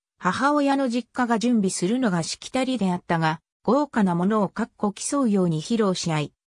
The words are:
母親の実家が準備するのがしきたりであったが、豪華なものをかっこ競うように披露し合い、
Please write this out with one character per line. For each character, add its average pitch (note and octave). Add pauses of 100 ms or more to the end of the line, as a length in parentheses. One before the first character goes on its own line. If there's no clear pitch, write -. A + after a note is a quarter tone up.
(180)
母 G3
親 C#4
の C4+
実 A#3+
家 B3
が A3+
準 A#3+
備 F#3+
す F3+
る A#3+
の B3
が E3+
し -
き -
た C4
り B3+
で F#3+
あ F3+
っ F3
た E3+
が、 D#3+ (220)
豪 C#4+
華 A3
な F3+
も F3
の G#3+
を F3+
か -
っ -
こ G3+
競 -
う A#3
よ F#3+
う F3
に D#3
披 A#3
露 G3
し E3+
合 D#3
い、 C#3+ (220)